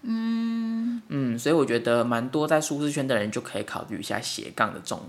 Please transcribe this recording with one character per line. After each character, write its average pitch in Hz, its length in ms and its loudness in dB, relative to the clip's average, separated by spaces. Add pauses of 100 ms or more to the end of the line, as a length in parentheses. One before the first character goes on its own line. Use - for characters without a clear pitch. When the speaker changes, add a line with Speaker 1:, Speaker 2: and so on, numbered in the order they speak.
Speaker 1:
嗯。 226 1040 -2
Speaker 2:
嗯， 131 280 0
所 143 140 2
以 - 20 6
我 160 120 6
觉 117 120 2
得 117 260 4
蛮 120 260 2
多 151 180 2
在 156 120 4
舒 147 220 -2
适 147 100 0
圈 143 140 0
的 131 100 2
人 104 140 2
就 113 120 -2
可 - 180 -6
以 104 40 -4
考 - 260 -6
虑 107 100 -6
一 - 40 -8
下 104 160 -2
斜 - 360 -8
杠 107 180 2
的 80 60 -10
重 - 300 -6